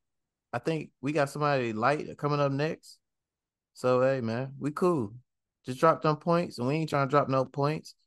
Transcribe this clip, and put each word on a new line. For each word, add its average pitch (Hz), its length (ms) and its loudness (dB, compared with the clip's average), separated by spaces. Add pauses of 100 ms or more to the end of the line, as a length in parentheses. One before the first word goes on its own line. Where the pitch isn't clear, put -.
(520)
I 120 60 -4
think 160 320 -4 (100)
we 139 120 -2
got 143 180 2
somebody 139 420 0
light 127 460 -2
coming 147 220 0
up 139 120 2
next. 151 460 -6 (760)
So, 127 280 2
hey, 135 180 2
man, 120 380 -4
we 135 120 -4
cool. 151 440 0 (500)
Just 131 160 -8
drop 165 220 4
them 151 140 2
points, 170 420 -2
and 120 100 -2
we 143 80 0
ain't 160 140 -2
trying 139 180 2
to - 20 -8
drop 143 180 4
no 131 160 2
points, 143 500 -4 (120)